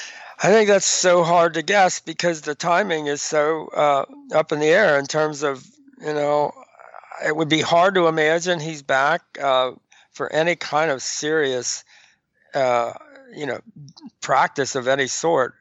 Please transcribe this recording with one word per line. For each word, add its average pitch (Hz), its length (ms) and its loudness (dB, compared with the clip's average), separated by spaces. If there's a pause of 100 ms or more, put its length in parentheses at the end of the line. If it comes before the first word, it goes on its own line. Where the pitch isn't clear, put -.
(420)
I 165 60 2
think 208 200 6
that's 196 180 4
so 180 380 2
hard 170 300 2
to 165 80 -2
guess 185 360 2
because 160 440 -4
the 151 120 -6
timing 170 520 -2
is 143 160 -4
so, 156 460 -2
uh, 143 360 0 (300)
up 156 180 0
in 147 80 -2
the 151 80 0
air 170 300 4
in 139 80 -4
terms 156 360 -2
of, 139 240 -6 (340)
you 151 120 -8
know, 147 400 0 (760)
it 156 80 -2
would 160 140 -2
be 151 140 2
hard 175 320 4
to 180 120 4
imagine 160 540 0
he's 151 220 -10
back, 139 400 0 (200)
uh, 131 300 0 (400)
for - 200 -8
any 160 240 0
kind 156 340 -2
of 131 100 -4
serious, 143 840 -4 (720)
uh, 123 380 0 (420)
you 147 120 -8
know, 117 120 -6 (640)
practice 143 540 -2
of 127 140 -2
any 135 180 0
sort 147 540 -2